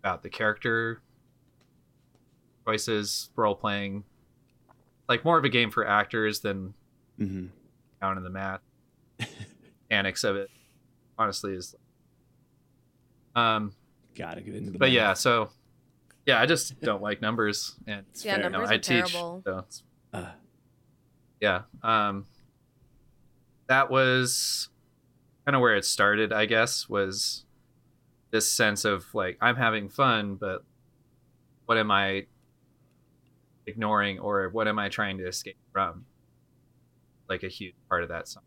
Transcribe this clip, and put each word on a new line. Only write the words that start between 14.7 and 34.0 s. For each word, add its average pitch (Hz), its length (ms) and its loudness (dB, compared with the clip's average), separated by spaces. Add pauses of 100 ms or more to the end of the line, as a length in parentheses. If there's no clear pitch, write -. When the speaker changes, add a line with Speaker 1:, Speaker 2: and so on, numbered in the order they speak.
Speaker 2:
the 90 60 -10
Speaker 1:
but 135 120 4
yeah, 113 180 4
Speaker 2:
math. 95 100 2
Speaker 1:
so 117 320 2 (760)
yeah, 123 140 4
I 120 60 6
just - 340 -2
don't 101 220 -2
like 104 200 -4
numbers, 110 540 -2 (100)
and 101 240 -10
Speaker 2:
It's - 140 -16
Speaker 3:
Yeah, 202 120 -2
Speaker 2:
fair. - 80 0
Speaker 1:
you 175 60 0
know, 190 80 -2
Speaker 3:
numbers - 120 -2
Speaker 1:
I 113 40 4
Speaker 3:
are 113 40 2
Speaker 1:
teach, - 340 0
Speaker 3:
terrible. 175 340 -8
Speaker 1:
so 95 120 -4
it's, - 240 -14 (300)
Speaker 2:
Uh. 90 180 -10 (1120)
Speaker 1:
yeah. 101 220 0 (220)
Um, 104 420 0 (1400)
that 131 220 4
was 127 800 2 (760)
kinda 139 140 4
where 117 160 8
it 95 80 0
started, 104 480 4
I 107 140 2
guess, 113 420 2
was 98 560 -2 (880)
this 110 180 2
sense 104 340 2
of, 98 300 -2
like, 92 260 -2
I'm 120 160 6
having 110 320 0
fun, 110 460 0
but 95 300 -6 (1040)
what 113 120 2
am 107 140 2
I 98 340 2 (1400)
ignoring 104 520 0